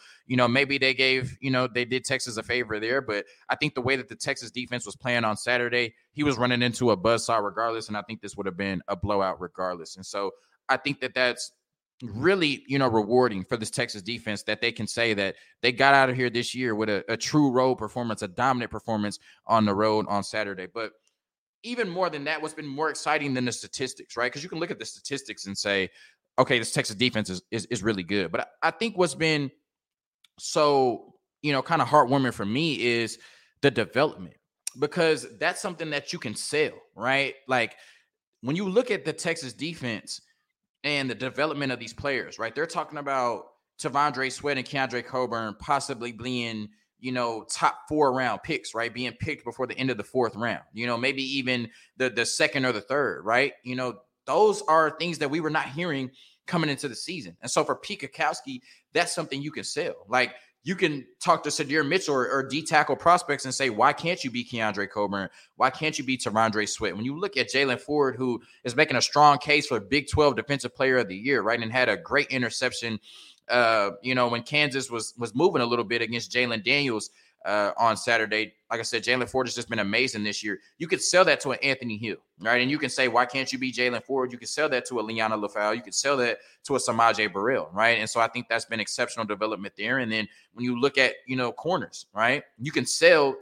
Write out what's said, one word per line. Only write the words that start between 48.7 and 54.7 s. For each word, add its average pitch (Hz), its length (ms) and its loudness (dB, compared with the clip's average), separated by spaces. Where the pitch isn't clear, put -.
right? 113 180 -4
Being 123 200 -6
picked - 280 -8
before 120 240 -6
the 113 100 -10
end 131 140 0
of 117 60 -2
the 104 80 -8
fourth 113 320 0
round, 107 260 -4
you 113 140 -6
know, 120 100 -2
maybe 135 240 -2
even 123 320 -2
the, 127 140 0
the 113 140 0
second 143 400 0
or 127 60 2
the 107 100 -2
third, 107 440 -2
right? 120 300 2
You 127 100 -8
know, 127 240 -6
those 190 380 4
are 156 380 4